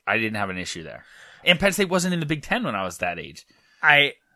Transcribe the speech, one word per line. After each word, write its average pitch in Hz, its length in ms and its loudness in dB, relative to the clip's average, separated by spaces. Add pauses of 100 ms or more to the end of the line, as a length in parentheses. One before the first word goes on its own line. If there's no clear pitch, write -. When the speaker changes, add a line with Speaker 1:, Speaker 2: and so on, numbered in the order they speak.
Speaker 1:
I 104 100 4
didn't 110 200 0
have 101 140 -2
an 92 60 -6
issue 87 260 -8
there. - 200 -14 (400)
And 170 160 4
Penn 196 140 2
State 196 160 0
wasn't 180 240 0
in 165 80 -2
the 151 40 -4
Big 147 180 -4
Ten 233 200 -4
when 123 120 -4
I 95 80 -2
was 90 160 -8
that 87 200 -4
age. 85 260 -16 (360)
Speaker 2:
I, 143 320 6 (220)